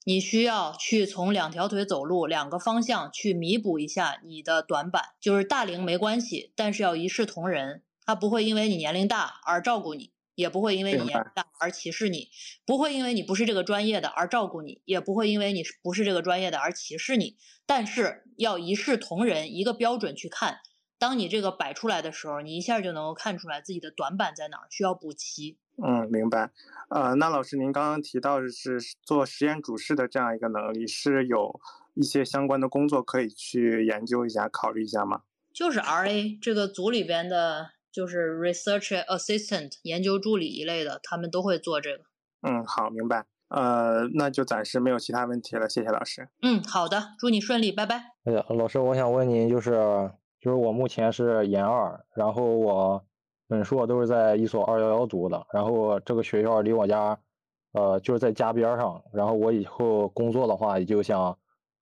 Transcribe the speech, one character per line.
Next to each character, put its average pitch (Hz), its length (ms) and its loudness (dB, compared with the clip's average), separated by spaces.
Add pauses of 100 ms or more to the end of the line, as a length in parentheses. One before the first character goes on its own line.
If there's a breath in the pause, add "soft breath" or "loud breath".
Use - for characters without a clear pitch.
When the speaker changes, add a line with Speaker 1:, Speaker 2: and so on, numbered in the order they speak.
Speaker 1:
你 190 140 2
需 220 240 2
要 208 300 0
去 214 340 2
从 190 260 -2
两 170 180 0
条 180 180 -2
腿 202 160 -2
走 170 200 -2
路， 170 220 0
两 151 220 -2
个 165 100 -4
方 226 240 0
向 196 300 -2
去 202 220 0
弥 175 240 0
补 196 200 0
一 151 80 -2
下 151 380 -2
你 160 180 -16
的 160 200 0
短 156 280 -2
板。 180 120 0 (180)
就 202 160 2
是 196 80 4
大 254 200 0
龄 180 180 -6
没 180 140 0
关 214 240 0
系， - 360 -8
但 208 160 0
是 208 100 -2
要 175 140 2
一 170 100 -2
视 202 200 0
同 170 220 -6
仁， 143 340 -4 (220)
他 220 100 2
不 202 160 0
会 226 140 2
因 220 100 2
为 214 140 2
你 196 80 2
年 156 180 -2
龄 190 120 2
大 208 280 0 (120)
而 175 160 2
照 240 160 2
顾 160 160 -6
你， - 180 -16 (220)
也 175 140 -2
不 190 140 -2
会 208 140 2
因 190 80 0
为 196 80 0
你 123 120 0
年 117 140 -2
龄 110 60 -2 (100)
大 180 120 -4 (140)
而 175 100 -2
歧 165 220 -10
视 214 160 -2
你， 170 100 -4
Speaker 2:
明 - 60 -12
白。 - 60 -20 (360 loud breath)
Speaker 1:
不 262 120 2
会 294 160 0
因 262 100 -2
为 247 80 -2
你 214 100 0
不 190 120 -2
是 208 100 2
这 226 80 0
个 190 100 2
专 208 240 0
业 208 140 0
的 160 80 -4
而 175 180 -2
照 214 200 0
顾 165 160 -8
你， 143 240 -16
也 185 120 0
不 190 160 -4
会 214 140 2
因 208 100 2
为 202 140 0
你 180 100 -2 (200)
不 175 100 -4
是 208 120 0
这 202 80 0
个 175 100 2
专 180 180 2
业 185 100 -2
的 156 80 -4
而 143 140 -2
歧 - 240 -12
视 262 200 -2
你， 196 200 0 (300 soft breath)
但 254 200 0
是 208 380 -2 (120)
要 208 220 0
一 175 160 -2
视 240 220 0
同 208 280 -2
仁， 156 300 0
一 175 80 -2
个 233 120 0
标 233 240 0
准 175 180 -6
去 - 120 -12
看。 165 300 -6 (400 soft breath)
当 254 200 0
你 175 120 -2
这 214 100 0
个 196 100 0
摆 156 220 -6
出 226 160 -6
来 180 140 -2
的 156 100 -8
时 - 160 -12
候， 147 140 -6
你 156 160 -10
一 - 20 -6
下 226 180 0
就 185 140 -4
能 156 160 -4
够 160 60 -6
看 185 240 -6
出 170 100 -14
来 147 140 -8
自 196 100 -12
己 175 80 -8
的 156 100 -14
短 156 280 -6
板 175 180 -2
在 151 120 -10
哪 151 100 -16
儿， - 100 -20
需 - 160 -4
要 185 100 0
补 156 200 -12
齐。 - 420 -12 (260)
Speaker 2:
嗯， 120 280 0
明 113 180 2
白。 110 220 0 (400 loud breath)
呃， 131 240 2
那 160 160 2
老 143 120 0
师 143 140 -6
您 135 160 -2
刚 147 160 0
刚 151 140 -2
提 127 180 -4
到 139 180 2
的 127 120 -4
是 127 280 -6 (240)
做 147 220 2
实 147 220 -2
验 151 160 0
主 113 160 -6
事 151 180 -2
的 127 100 2
这 131 140 -2
样 117 160 0
一 - 20 -8
个 113 120 -2
能 107 240 -4
力， 113 120 -4
是 135 400 0
有 110 320 0 (360 loud breath)
一 147 80 2
些 139 200 2
相 139 240 0
关 135 140 2
的 131 80 0
工 143 180 2
作 143 160 2
可 127 200 -2
以 110 80 -2
去 113 560 0
研 107 180 -2
究 120 220 0
一 - 20 -2
下、 107 180 0
考 110 240 -4
虑 110 120 -4
一 110 40 -4
下 104 200 -2
吗？ 101 160 -4 (320)
Speaker 1:
就 339 180 0
是 226 80 0
R 170 260 0
A 208 320 -2
这 233 140 -2
个 202 160 0
组 196 220 -2
里 233 120 0
边 170 240 -2
的， 165 440 -2 (200)
就 185 160 -6
是 170 320 -2
research 180 680 -2
assistant、 190 800 -4
研 170 180 -4
究 196 160 0
助 214 180 0
理 165 120 -2
一 147 160 -8
类 165 200 -4
的， 139 180 -8
他 - 140 -8
们 170 140 -6
都 180 120 -2
会 190 160 2
做 156 220 -2
这 143 160 -6
个。 - 80 -20 (380)
Speaker 2:
嗯， 123 240 -2
好， 110 240 -2
明 113 180 -4
白。 113 160 0 (240)
呃， 117 640 2
那 147 160 2
就 135 160 0
暂 107 180 -2
时 117 160 -2
没 123 120 4
有 123 80 2
其 117 160 -8
他 123 100 0
问 123 160 -4
题 117 160 -8
了， 110 100 0
谢 117 160 -2
谢 110 60 -2
老 113 160 0
师。 - 240 -12 (140)
Speaker 1:
嗯， 233 200 2
好 175 240 -2
的， 202 320 -2
祝 240 120 0
你 214 100 4
顺 233 220 0
利， 202 100 2
拜 208 140 -2
拜。 240 260 -4 (120)
Speaker 3:
哎 120 100 2
呀， 107 160 2
老 113 180 2
师， 139 100 0
我 131 160 4
想 131 160 2
问 127 160 4
您， 117 220 4
就 123 100 4
是 107 540 2 (280)
就 127 100 0
是 127 60 4
我 117 160 4
目 123 160 0
前 113 240 0
是 113 340 4
研 98 180 2
二， 101 400 0 (100)
然 107 180 2
后 120 120 0 (120)
我 98 480 2 (420)
本 107 180 0
硕 127 220 2
都 123 140 2
是 120 60 2
在 113 300 6
一 113 100 4
所 107 180 2
二 113 160 4
幺 110 80 4
幺 117 180 4
读 92 220 -2
的， 85 240 -4
然 104 120 2
后 107 360 2
这 120 140 -2
个 113 80 2
学 107 200 2
校 110 180 4
离 107 120 2
我 110 140 4
家， 107 340 2 (520)
呃， 98 280 4
就 123 140 2
是 117 40 2
在 113 140 4
家 113 200 2
边 117 180 4
儿 120 80 2
上， 95 240 -2 (100)
然 104 140 2
后 113 80 2
我 110 180 4
以 104 120 2
后 107 440 2
工 117 240 0
作 123 140 4
的 107 100 4
话 101 220 2
也 92 60 2
就 104 180 2
想， 92 360 0 (440)